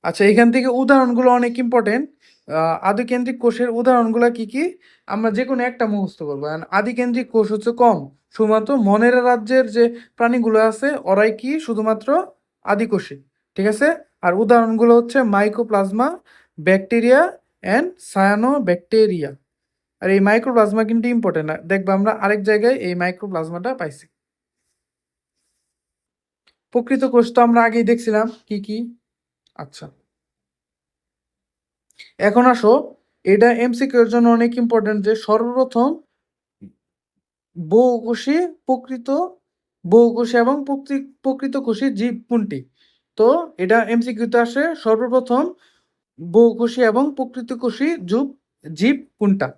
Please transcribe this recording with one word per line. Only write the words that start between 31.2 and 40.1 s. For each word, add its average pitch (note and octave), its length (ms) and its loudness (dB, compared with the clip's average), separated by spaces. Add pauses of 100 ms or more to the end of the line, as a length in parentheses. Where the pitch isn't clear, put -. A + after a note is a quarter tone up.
এখন A#3+ 240 2
আসো, A#3 200 2 (520)
এটা G#3 240 4 (160)
এমসিকিউ B3 380 -2
এর A3 120 4
জন্য A#3+ 120 4 (100)
অনেক A#3 160 0 (100)
ইম্পর্টেন্ট G#3+ 440 0
যে G#3+ 60 2 (140)
সর্বপ্রথম A#3+ 600 0 (1700)
বহুকোষী A#3 800 0 (300)
প্রকৃত, B3+ 420 -4 (760)
বহুকোষী A#3 600 4